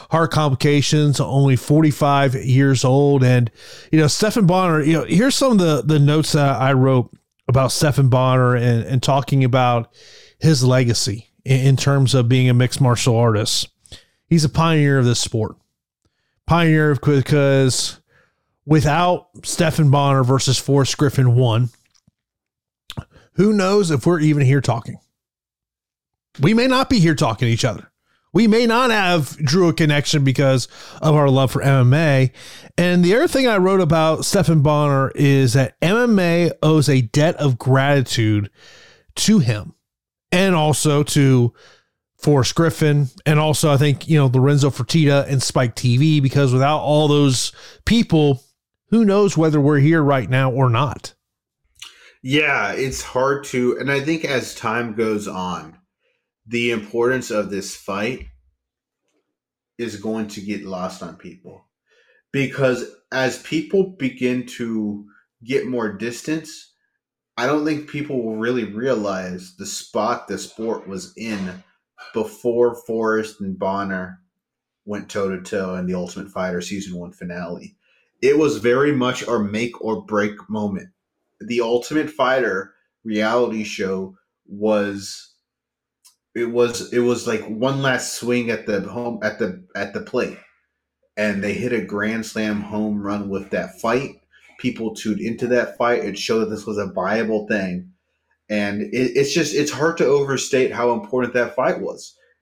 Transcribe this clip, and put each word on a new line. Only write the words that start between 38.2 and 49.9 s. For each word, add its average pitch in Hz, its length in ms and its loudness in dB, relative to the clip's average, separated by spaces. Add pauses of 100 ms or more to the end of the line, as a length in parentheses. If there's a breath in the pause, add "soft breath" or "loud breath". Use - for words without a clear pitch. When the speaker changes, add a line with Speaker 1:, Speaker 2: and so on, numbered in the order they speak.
Speaker 1:
to 214 240 2
him 110 360 -2 (560)
and 185 240 2
also 151 480 2
to 131 500 2 (640 soft breath)
Forrest 143 380 2
Griffin. 147 540 2 (180)
And 156 120 4
also, 156 320 2
I 139 60 4
think, 143 320 0
you 160 80 4
know, 139 80 4
Lorenzo 131 460 4
Fertitta 143 560 2
and 135 160 0
Spike 127 320 -2
T 123 220 0
V, 151 220 4
because 139 320 2
without 135 280 2
all 151 280 2
those 143 440 2 (340 loud breath)
people, 156 560 2 (480)
who 226 140 4
knows 196 320 2
whether 156 240 2
we're 143 200 4
here 156 220 4